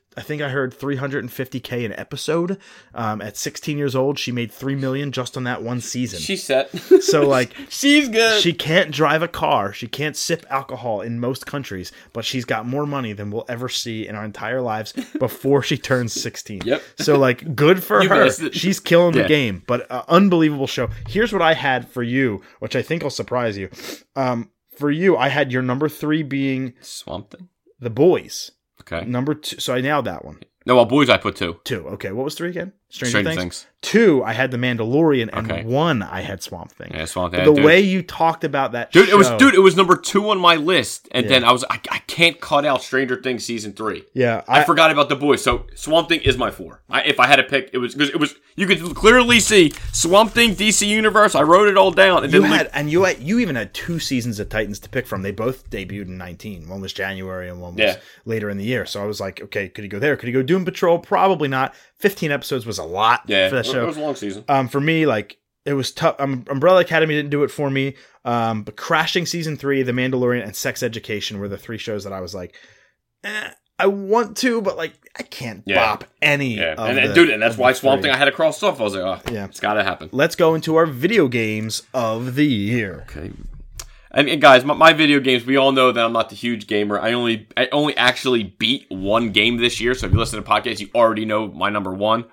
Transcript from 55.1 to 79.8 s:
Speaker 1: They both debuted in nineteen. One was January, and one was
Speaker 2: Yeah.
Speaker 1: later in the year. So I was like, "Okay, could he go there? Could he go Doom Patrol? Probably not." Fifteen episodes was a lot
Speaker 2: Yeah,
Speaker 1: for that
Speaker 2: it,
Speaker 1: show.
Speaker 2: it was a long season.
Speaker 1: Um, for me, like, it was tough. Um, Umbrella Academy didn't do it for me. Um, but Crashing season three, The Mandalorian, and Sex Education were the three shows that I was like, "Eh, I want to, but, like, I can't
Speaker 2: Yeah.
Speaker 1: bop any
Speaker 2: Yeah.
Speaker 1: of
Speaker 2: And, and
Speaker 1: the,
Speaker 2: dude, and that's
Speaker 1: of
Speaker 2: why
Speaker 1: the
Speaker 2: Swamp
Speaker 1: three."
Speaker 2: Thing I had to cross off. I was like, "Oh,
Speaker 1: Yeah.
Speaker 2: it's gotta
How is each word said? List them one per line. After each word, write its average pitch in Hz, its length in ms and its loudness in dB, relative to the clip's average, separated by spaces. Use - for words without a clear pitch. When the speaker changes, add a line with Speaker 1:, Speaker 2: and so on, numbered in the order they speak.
Speaker 1:
They 101 100 -6
both 113 360 -6
debuted 98 380 -10
in 90 100 -12
nineteen. 90 520 -14
One 95 120 -12
was 95 120 -10
January, 92 560 -8
and 90 120 -14
one 87 140 -16
was 98 60 -8
Speaker 2:
Yeah. 98 160 2
Speaker 1:
later 110 260 -4
in 101 60 -6
the 98 80 -6
year. 113 220 -2
So 104 160 -8
I 101 40 -6
was 104 140 -6
like, 98 220 -10
"Okay, 101 260 -8
could 107 140 -16
he 101 60 -14
go 101 100 -10
there? 139 180 0
Could 117 120 -10
he 123 40 -6
go 131 100 2
Doom 175 220 0
Patrol? 175 360 0
Probably 180 480 2
not." 135 260 -2
Fifteen 190 340 -2
episodes 131 340 -4
was 107 120 -8
a 85 60 -10
lot 107 440 2
Speaker 2:
Yeah, 98 200 2
Speaker 1:
for 113 60 -2
that 117 120 -2
Speaker 2:
it, 120 60 -4
Speaker 1:
show. - 120 -2
Speaker 2:
it - 20 -2
was 156 100 -6
a 151 40 -10
long 151 160 -4
season. 104 320 -10
Speaker 1:
Um, 135 200 2
for 143 120 -2
me, 160 260 2
like, 110 320 -2
it 143 80 -4
was 135 180 -2
tough. 160 280 0
Um, 135 320 -4
Umbrella 170 300 6
Academy 160 340 2
didn't 147 160 -2
do 147 140 2
it 131 60 -2
for 143 200 -4
me. 135 240 -2
Um, 113 360 -2
but 104 140 -14
Crashing 165 480 -2
season 156 320 -6
three, 135 260 -2
The 123 100 0
Mandalorian, 123 520 0
and 101 100 -12
Sex - 280 -6
Education 110 560 -6
were 101 100 -8
the 98 80 -8
three 110 220 -12
shows 104 260 -8
that 98 80 -10
I 95 80 -8
was 90 140 -10
like, 90 220 -12
"Eh, 208 260 -8
I 180 80 2
want 202 520 0
to, 233 220 0
but, 190 160 -4
like, 165 160 -8
I - 40 -12
can't 107 440 -12
Speaker 2:
Yeah. 101 100 0
Speaker 1:
bop 107 280 0
any 143 380 2
Speaker 2:
Yeah. 82 180 -2
Speaker 1:
of 113 140 -4
Speaker 2:
And, 131 80 0
and 131 120 2
Speaker 1:
the, - 40 -2
Speaker 2:
dude, 165 160 8
and 107 100 -2
that's 113 140 2
Speaker 1:
of 110 60 -8
Speaker 2:
why 127 120 6
Speaker 1:
the 127 60 -2
Speaker 2:
Swamp 135 240 2
Speaker 1:
three." 151 80 0
Speaker 2:
Thing 131 40 4
I 131 40 -2
had 143 80 4
to 139 60 4
cross - 300 0
off. 175 180 0
I - 40 2
was 104 100 -2
like, 92 100 -6
"Oh, 92 280 -6
Speaker 1:
Yeah. 104 140 -8
Speaker 2:
it's - 140 -18
gotta 107 240 0